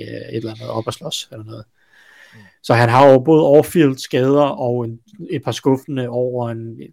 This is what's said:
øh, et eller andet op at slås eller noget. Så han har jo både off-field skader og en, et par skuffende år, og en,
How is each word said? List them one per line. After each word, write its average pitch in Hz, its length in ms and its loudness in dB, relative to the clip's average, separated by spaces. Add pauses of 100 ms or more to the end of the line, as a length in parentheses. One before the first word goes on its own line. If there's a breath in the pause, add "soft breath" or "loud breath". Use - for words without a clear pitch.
øh, 113 60 -14
et 113 220 -12
eller 113 140 -8
andet 113 180 -16
op 113 200 -8
at 120 60 -6
slås - 380 -12
eller 110 120 -18
noget. 110 200 -20 (1000 soft breath)
Så 127 120 0
han 117 140 4
har 131 180 6
jo 135 120 8
både 156 240 4
off-field 143 560 4
skader 139 440 0
og 123 420 -4
en, 113 140 -12 (320)
et 143 120 -8
par 123 100 -6
skuffende 131 580 -4
år, 123 340 -4
og 117 60 -6
en, 113 300 -12 (120)